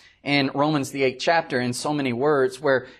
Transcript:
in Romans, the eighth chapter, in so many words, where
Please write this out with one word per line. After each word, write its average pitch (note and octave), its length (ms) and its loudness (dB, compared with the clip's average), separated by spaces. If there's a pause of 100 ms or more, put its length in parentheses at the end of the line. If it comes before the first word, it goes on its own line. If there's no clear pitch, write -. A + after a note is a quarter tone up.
(260)
in C#3+ 280 0
Romans, C#3 380 0
the C#3 120 -2
eighth B2+ 180 0
chapter, D#3+ 400 0
in B2 100 -2
so D3+ 220 -4
many C#3 180 -2
words, C3 480 2
where C3+ 280 0 (120)